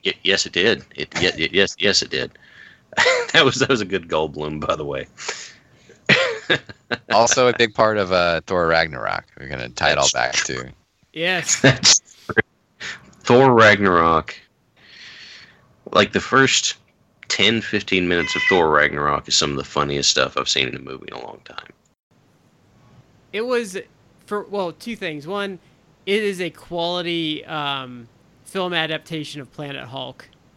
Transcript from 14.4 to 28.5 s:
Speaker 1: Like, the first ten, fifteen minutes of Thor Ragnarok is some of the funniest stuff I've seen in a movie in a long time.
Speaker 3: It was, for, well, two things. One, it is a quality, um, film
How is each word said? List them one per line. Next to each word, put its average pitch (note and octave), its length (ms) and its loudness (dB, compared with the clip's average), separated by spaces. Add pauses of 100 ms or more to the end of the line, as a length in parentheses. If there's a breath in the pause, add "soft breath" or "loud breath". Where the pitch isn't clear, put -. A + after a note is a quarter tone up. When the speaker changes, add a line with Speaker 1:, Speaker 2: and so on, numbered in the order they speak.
Speaker 1:
Like, G#2 180 4
the G2 80 0
first - 560 2 (540)
ten, G#2+ 320 2
fifteen F#2 480 -2
minutes E2+ 260 0
of - 140 -2
Thor E2+ 200 4
Ragnarok D2 600 0
is - 80 2
some D2 140 0
of C#2 60 -4
the C2+ 60 -8
funniest C#2+ 480 -2
stuff C2+ 240 0
I've C2 140 -4
seen C2+ 180 0
in B1 80 -10
a C2 40 -12
movie C2 280 -16
in - 60 -16
a B1 120 -14
long - 200 -16
time. - 240 -18 (1600)
Speaker 3:
It A3 140 -6
was, A#3+ 320 -2 (480)
for, G#3 180 -6
well, F#3 300 -6
two A#3 240 -12
things. D3+ 280 -10
One, G3 340 -8 (460 soft breath)
it G3+ 180 0
is F#3+ 180 -4
a E3+ 80 -4
quality, E3+ 960 -6
um, C3+ 640 -8 (340)
film F3+ 300 -6